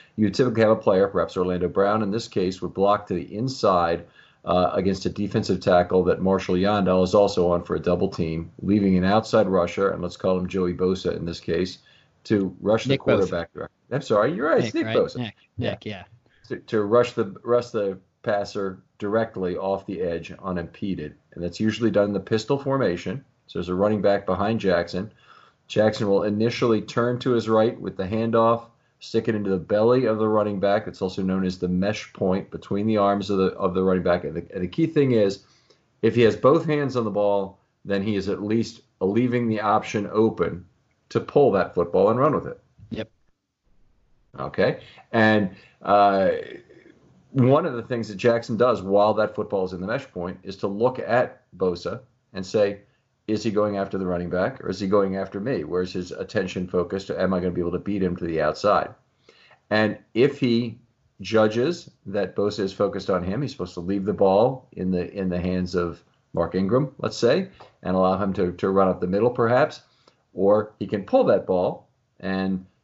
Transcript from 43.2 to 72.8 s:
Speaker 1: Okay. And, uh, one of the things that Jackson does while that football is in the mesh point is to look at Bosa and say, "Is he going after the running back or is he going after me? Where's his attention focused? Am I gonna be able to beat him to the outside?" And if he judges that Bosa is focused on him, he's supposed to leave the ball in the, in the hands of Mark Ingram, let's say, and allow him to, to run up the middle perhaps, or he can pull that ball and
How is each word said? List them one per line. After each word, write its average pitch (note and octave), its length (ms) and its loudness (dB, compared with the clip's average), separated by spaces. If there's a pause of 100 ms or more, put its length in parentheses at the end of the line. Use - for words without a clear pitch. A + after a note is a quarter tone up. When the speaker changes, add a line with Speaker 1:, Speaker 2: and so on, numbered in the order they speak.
Speaker 1:
Okay. F#2 420 -2 (320)
And, A2 420 4 (260)
uh, G2 520 4 (1000)
one C3+ 320 4
of C#3+ 100 -4
the A2+ 80 -6
things A2+ 260 -6
that G2+ 80 -12
Jackson A#2 400 0
does A2 260 2
while G2+ 320 4
that G#2 220 -2
football G2+ 280 -2
is F2+ 80 -6
in F2+ 80 -8
the F#2 60 -6
mesh A#2+ 240 -6
point F2+ 320 -10
is F#2+ 140 -12
to - 100 -6
look A2+ 320 0
at - 440 -2 (140)
Bosa F2+ 440 -4 (320)
and F#2+ 120 -10
say, G2+ 360 0 (480)
"Is G#2+ 160 -2
he A2 80 -2
going G#2 240 0
after G2 220 -4
the F#2+ 80 -4
running F2 240 -4
back G2 320 -2
or - 60 -8
is F#2 120 -6
he G2 80 -2
going G2 260 2
after F#2+ 240 -6
me? G#2+ 240 -4
Where's F2 300 -4
his F2+ 180 -6
attention F#2 560 -4
focused? F#2 420 -4
Am F#2 240 -2
I F#2 60 0
gonna F2+ 140 -2
be F2+ 80 -4
able E2+ 100 -2
to F2 80 -4
beat G2 240 -4
him F2 140 0
to E2+ 80 -8
the D#2+ 180 -2
outside?" D#2 500 0 (800)
And G#2+ 260 2 (160)
if C3+ 280 2
he A#2 400 0 (400)
judges A2 680 0 (160)
that G2 300 -4
Bosa G2+ 260 -2
is F#2+ 120 -4
focused G2 360 -2
on F2+ 140 0
him, G2 200 -4
he's C3 100 -6
supposed F2+ 220 -10
to F2+ 60 -10
leave F#2+ 240 -2
the G2+ 80 0
ball G2+ 600 2
in F#2 180 -4
the, F2+ 220 -2
in F#2+ 160 -4
the F2 120 -2
hands F#2 360 -2
of E2+ 260 -2 (300)
Mark E2+ 240 -2
Ingram, A#2 420 0
let's G#2+ 180 -6
say, E3 320 2 (360)
and F#2 100 -2
allow F#2 240 2
him G2 160 -2
to, F2+ 180 -2
to F#2+ 160 -2
run F#2+ 200 4
up F2+ 120 0
the F2+ 60 -2
middle G#2 240 2
perhaps, B2 520 0 (520)
or G2+ 460 2
he G2+ 80 -6
can G2 160 -4
pull B3+ 200 4
that G#2+ 220 4
ball F#2+ 420 -2 (300)
and F#2+ 480 -4 (180)